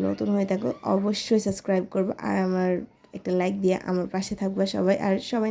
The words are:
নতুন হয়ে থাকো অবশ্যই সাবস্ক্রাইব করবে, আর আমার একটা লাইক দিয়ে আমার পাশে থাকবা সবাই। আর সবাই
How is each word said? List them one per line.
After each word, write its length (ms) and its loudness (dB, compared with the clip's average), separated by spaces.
নতুন 260 -2
হয়ে 180 2
থাকো 180 0
অবশ্যই 500 2
সাবস্ক্রাইব 380 0
করবে, 200 0
আর 80 0
আমার 240 2
একটা 220 -6
লাইক 240 0
দিয়ে 140 4
আমার 240 0
পাশে 280 -4
থাকবা 220 0
সবাই। 200 4
আর 80 2
সবাই 200 0